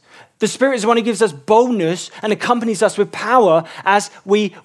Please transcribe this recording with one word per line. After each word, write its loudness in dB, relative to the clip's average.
The 0
Spirit 0
is -4
the 2
one 4
who -2
gives -2
us 2
boldness 0
and 0
accompanies -2
us 0
with -2
power 2
as 0
we 0